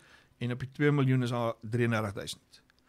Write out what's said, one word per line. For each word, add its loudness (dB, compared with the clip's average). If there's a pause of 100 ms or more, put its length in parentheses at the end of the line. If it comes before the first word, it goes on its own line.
(400)
en -4
op -6
die -10
twee 4
miljoen 2
is -2
daar -2
drieëndertig -2
duisend. -14 (280)